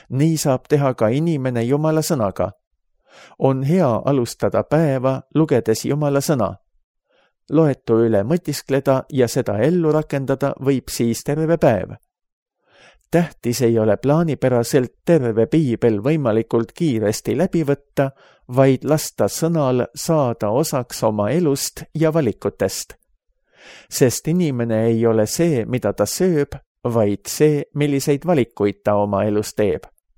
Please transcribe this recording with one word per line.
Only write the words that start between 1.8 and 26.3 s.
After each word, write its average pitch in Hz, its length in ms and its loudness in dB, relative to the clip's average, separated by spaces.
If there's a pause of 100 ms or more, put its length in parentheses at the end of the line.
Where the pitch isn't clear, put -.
sõnaga. 101 500 -2 (880)
On 135 240 0
hea 156 260 2 (160)
alustada 110 580 0
päeva, 135 580 0 (120)
lugedes 135 520 0
Jumala 143 360 0
sõna. 107 340 -2 (960)
Loetu 135 540 2
üle 107 240 2
mõtiskleda 139 840 -2
ja 127 140 2
seda 110 360 -2
ellu 160 320 2
rakendada 139 640 -4
võib 131 320 -2
siis 117 320 -2
terve 160 340 -2
päev. 107 380 0 (1160)
Tähtis 135 500 -2
ei 117 180 2
ole 107 180 2
plaanipäraselt 131 1080 0
terve 117 420 2
piibel 117 560 0
võimalikult 117 720 0
kiiresti 110 600 -2
läbi 170 260 0
võtta, 139 480 -2 (400)
vaid 131 320 2
lasta 127 480 0
sõnal 143 540 0 (100)
saada 123 560 -2
osaks 135 560 -2
oma 107 240 0
elust 151 540 -2 (100)
ja 156 160 0
valikutest. 104 840 -4 (920)
Sest - 380 0
inimene 123 600 0
ei 117 180 2
ole 110 220 2
see, 160 380 -2
mida 113 280 -2
ta 101 120 -2
sööb, 156 520 -2 (260)